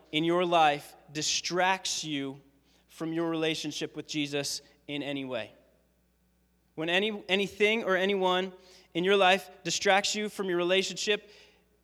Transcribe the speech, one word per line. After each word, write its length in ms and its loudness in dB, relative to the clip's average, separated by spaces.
in 100 2
your 220 2
life 500 2
distracts 960 -2
you 340 -6
from 240 -8
your 180 -2
relationship 680 -4
with 100 -10
Jesus 540 -4
in 160 -6
any 220 -6
way. 260 -6
When 140 -6
any, 380 0
anything 560 2
or 140 2
anyone 560 0
in 100 -2
your 140 4
life 320 4
distracts 500 2
you 140 -4
from 180 -6
your 100 0
relationship 720 0